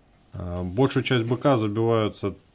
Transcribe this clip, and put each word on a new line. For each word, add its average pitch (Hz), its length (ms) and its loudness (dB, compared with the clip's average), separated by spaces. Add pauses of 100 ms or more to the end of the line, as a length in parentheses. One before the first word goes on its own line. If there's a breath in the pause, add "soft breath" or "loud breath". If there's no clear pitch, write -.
(340)
Э, 90 280 -6
большую 120 400 0
часть 117 220 0
Б 117 140 0
К 139 180 4
забиваются 107 760 0 (200)